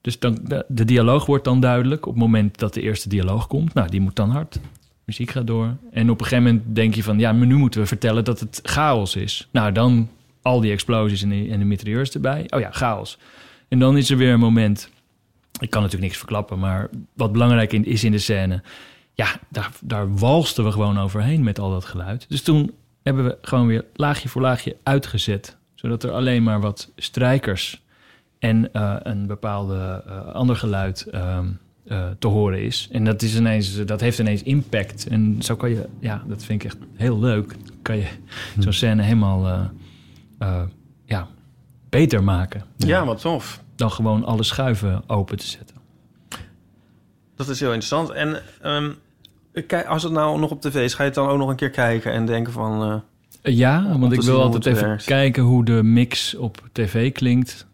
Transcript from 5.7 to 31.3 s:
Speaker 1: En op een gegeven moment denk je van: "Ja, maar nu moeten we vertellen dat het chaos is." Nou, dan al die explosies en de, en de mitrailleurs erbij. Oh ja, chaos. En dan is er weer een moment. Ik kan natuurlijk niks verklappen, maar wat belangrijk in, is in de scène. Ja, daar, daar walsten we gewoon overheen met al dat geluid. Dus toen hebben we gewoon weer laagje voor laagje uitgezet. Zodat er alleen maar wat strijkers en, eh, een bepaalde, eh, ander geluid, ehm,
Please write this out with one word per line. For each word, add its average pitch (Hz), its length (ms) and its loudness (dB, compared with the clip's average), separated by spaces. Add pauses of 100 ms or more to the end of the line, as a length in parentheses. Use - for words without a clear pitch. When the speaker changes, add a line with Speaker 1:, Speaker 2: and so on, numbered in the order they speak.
Speaker 1:
En 113 200 2
op 117 100 0
een - 60 -4
gegeven 123 260 4
moment 110 240 0
denk 110 180 4
je 110 80 -2
van: 104 160 0
"Ja, 113 140 4
maar 120 140 4
nu 127 100 6
moeten 127 240 2
we 101 60 2
vertellen 110 380 0
dat 120 160 -2
het - 220 -10
chaos 135 540 0
is." - 360 -6
Nou, 107 200 2
dan 117 360 4 (340)
al 127 180 2
die 107 120 2
explosies 104 500 0
en 101 60 0
de, 101 220 -2
en 107 80 -2
de 101 60 0
mitrailleurs 104 500 -2
erbij. 139 340 -4
Oh 139 120 -2
ja, 98 100 -6
chaos. 104 480 -4 (500)
En 127 100 2
dan 131 180 6
is 135 140 2
er 135 60 2
weer 127 160 4
een 117 80 6
moment. 113 500 2 (680)
Ik 113 100 -8
kan 110 120 0
natuurlijk 95 260 -2
niks 90 100 -8
verklappen, 101 400 -6
maar 95 300 -2 (260)
wat 110 180 -2
belangrijk 117 400 4
in, 107 120 2
is 113 200 0
in 110 80 4
de 104 60 2
scène. 95 440 0 (520)
Ja, 107 120 -2 (220)
daar, 104 220 -8 (100)
daar 101 360 -4
walsten 123 480 2
we 107 80 0
gewoon 104 260 0
overheen 107 440 0
met 107 160 0
al 98 120 -4
dat 90 140 -4
geluid. 92 440 -10
Dus 143 140 -6
toen 151 300 2 (300)
hebben 135 220 0
we 123 180 -2
gewoon 123 240 2
weer 113 180 2 (100)
laagje 147 340 -2
voor 127 140 -4
laagje 127 400 -2
uitgezet. 113 720 -2 (180)
Zodat 117 280 -6
er 123 80 -6
alleen 123 320 2
maar 107 180 2
wat 101 360 -4
strijkers 123 840 -2 (560)
en, 113 340 2
eh, 104 300 -2
een 101 240 -6
bepaalde, 98 800 -6
eh, 95 280 -14
ander 123 220 2
geluid, 98 540 -4
ehm, 92 360 -4 (400)